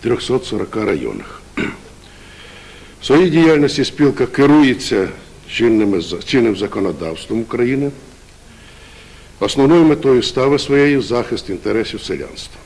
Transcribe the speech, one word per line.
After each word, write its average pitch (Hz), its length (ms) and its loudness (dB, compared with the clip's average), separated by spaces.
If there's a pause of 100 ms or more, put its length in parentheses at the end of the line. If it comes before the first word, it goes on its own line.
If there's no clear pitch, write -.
трьохсот 123 440 -2
сорока 107 400 -6
районах. 65 640 -6
<clears throat> - 1500 -16
В - 40 -16
своїй 170 240 4
діяльності 151 560 4
спілка 135 400 0
керується 135 840 2 (420)
чинними 107 520 2
з-, 85 240 -10
чинним 117 300 0
законодавством 95 840 -6
України. 127 500 -2 (1500)
Основною 139 460 4
метою 139 380 4
ставить 139 380 0
своєю 143 400 2
захист 117 480 -4
інтересів 104 520 -4
селянства. - 640 -12